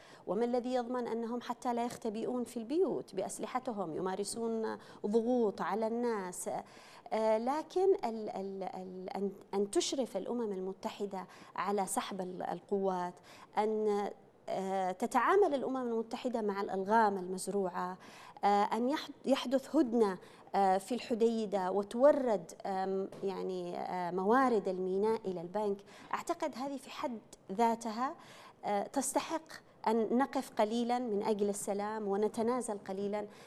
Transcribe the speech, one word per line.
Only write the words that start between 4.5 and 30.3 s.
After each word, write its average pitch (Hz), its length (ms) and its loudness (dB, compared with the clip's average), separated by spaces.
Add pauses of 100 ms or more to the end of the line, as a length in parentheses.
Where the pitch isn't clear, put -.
ضغوط 220 560 2
على 202 240 0
الناس؟ 220 640 -2 (600)
آه، 220 260 4
لكن 311 560 4 (100)
ال-، 220 320 -4
ال-، 196 260 -6
ال-، 185 540 -8
أن، 196 160 0 (220)
أن 202 160 2
تشرف 269 460 0
الأمم 226 360 -2
المتحدة 190 720 -6 (300)
على 190 300 0
سحب 190 340 -4
ال-، 180 220 -6
القوات، 180 720 -2 (440)
أن، 214 520 2 (380)
آه، 190 440 0
تتعامل 285 600 4
الأمم 262 220 0
المتحدة 233 640 -2
مع 202 200 0
الألغام 202 580 4
المزروعة، 185 800 -4 (460)
آه، - 20 6
أن 208 420 4
يح-، 311 200 -2 (160)
يحدث 262 520 2
هدنة، 226 420 4 (360)
آه، 190 240 6
في 240 160 -4
الحديدة 220 760 0
وتورد، 233 800 4 (140)
آم، 190 420 -2 (140)
يعني، 180 560 -4
آه، 180 320 -4
موارد 208 580 4
الميناء 190 560 0
إلى 180 160 -4
البنك، 202 360 -2 (380)
أعتقد 320 420 -4
هذه 277 200 -6
في - 140 -12
حد 247 280 -6 (340)
ذاتها، 226 640 0 (500)
آه، 202 180 2
تستحق - 600 -2 (460)
أن 226 300 4
نقف 262 400 0